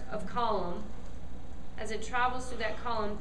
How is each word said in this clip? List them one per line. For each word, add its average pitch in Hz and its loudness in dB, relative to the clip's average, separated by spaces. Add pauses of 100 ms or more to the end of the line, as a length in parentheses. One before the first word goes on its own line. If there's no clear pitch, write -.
(120)
of 185 0
column, 190 2 (960)
as 214 0
it 214 0
travels 254 2
through 220 0
that 214 0
column, 214 0